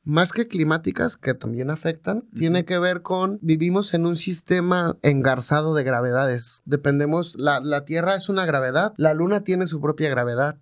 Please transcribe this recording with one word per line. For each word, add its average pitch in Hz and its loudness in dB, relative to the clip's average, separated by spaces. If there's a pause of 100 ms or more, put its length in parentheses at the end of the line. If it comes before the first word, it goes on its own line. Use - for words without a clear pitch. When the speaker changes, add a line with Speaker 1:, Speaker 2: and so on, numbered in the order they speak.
Speaker 1:
Más 160 2
que 233 -2
climáticas, 165 -2
que 127 -2
también 120 -6
afectan, 165 -4
Speaker 2:
Ujú. - -12
Speaker 1:
tiene 165 0
que 180 -2
ver 180 0
con, 185 -2
vivimos 175 2
en 170 2
un 170 0
sistema 180 0
engarzado 139 2
de 147 2
gravedades. 123 -2
Dependemos, 147 0
la, 139 2
la 143 -4
Tierra 170 0
es 185 -4
una 190 0
gravedad, 147 0
la 156 4
Luna 185 0
tiene 185 0
su 151 -6
propia 151 -2
gravedad, 123 -2